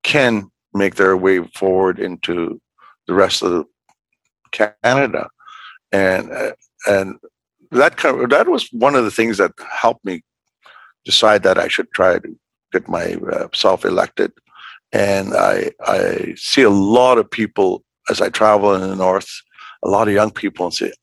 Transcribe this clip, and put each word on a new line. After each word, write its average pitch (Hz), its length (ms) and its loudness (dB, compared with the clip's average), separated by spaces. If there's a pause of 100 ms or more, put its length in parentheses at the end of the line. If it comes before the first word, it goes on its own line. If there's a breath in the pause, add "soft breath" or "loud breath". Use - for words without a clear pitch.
can 120 460 0 (240)
make 98 220 0
their 95 220 4
way 92 260 2 (120)
forward 95 440 0
into 90 640 -6 (460 soft breath)
the 90 60 -4
rest 95 300 2
of 87 220 -2 (880)
Canada. 113 760 0 (640 loud breath)
And, 98 400 0
uh, - 200 -6 (360)
and 98 280 0 (560)
that 143 260 2
kind 131 240 -2
of, 120 80 -2
that 143 180 4
was 302 240 -2
one 127 240 2
of 123 80 4
the 104 80 -2
things 113 260 -2
that 92 140 2 (180)
helped - 360 -2
me 87 180 -8 (800 soft breath)
decide 107 400 2
that 92 140 4
I 87 100 -2
should - 240 -4
try 92 280 2
to - 200 -14 (320)
get 90 160 -4
my, 85 280 -4 (180)
uh, - 200 -4
self 95 300 0
elected. 92 480 -2 (600 loud breath)
And 98 400 0
I, 95 380 0 (140)
I - 520 -2
see - 240 0
a 113 80 6
lot 117 480 4
of 110 120 0
people 98 540 -2 (260)
as 92 120 -4
I 95 80 0
travel 104 440 4
in 92 80 0
the 95 140 -6
north, 92 340 -2 (540 loud breath)
a - 60 -4
lot 104 180 2
of 101 80 0
young 104 160 2
people, 92 340 -6
and 85 80 -8
say - 180 -6 (120)